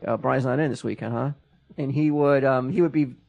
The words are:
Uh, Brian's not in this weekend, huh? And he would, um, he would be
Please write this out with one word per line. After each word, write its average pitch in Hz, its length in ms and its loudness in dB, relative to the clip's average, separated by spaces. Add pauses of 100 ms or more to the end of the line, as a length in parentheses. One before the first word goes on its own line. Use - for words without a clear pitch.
Uh, 117 120 -2
Brian's 131 280 0
not 127 140 0
in 151 120 0
this - 140 -6
weekend, 110 280 -6
huh? 120 180 -2 (460)
And 139 160 -4
he 151 180 2
would, 143 340 2
um, 131 260 2
he 175 120 2
would 165 100 4
be 139 220 0 (140)